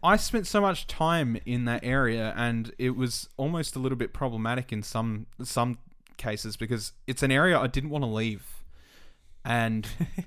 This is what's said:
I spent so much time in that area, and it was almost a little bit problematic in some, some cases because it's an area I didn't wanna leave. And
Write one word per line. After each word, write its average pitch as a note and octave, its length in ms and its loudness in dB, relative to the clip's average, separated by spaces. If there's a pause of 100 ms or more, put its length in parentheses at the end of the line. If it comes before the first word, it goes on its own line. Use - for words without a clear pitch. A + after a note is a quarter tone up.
I F#3+ 140 8
spent G#3 320 0
so G#3 120 4
much F#3+ 280 2
time D#3+ 580 2
in B2 200 0
that A#2+ 180 0
area, A#2 520 2
and A#2 400 0
it B2+ 200 0
was B2+ 400 -2
almost D#3 400 -2
a - 20 -6
little C3 180 0
bit A#2+ 160 -4
problematic A#2+ 600 -2
in G#2 100 -4
some, A2+ 440 -2 (160)
some B2 360 -2 (380)
cases G#2+ 400 -4
because A2+ 360 -4 (140)
it's C3 160 -2
an C3+ 80 4
area D#3+ 280 6
I B2 100 2
didn't C#3 220 -2
wanna C#3 220 0
leave. A2 320 0 (1000)
And A2+ 420 0 (400)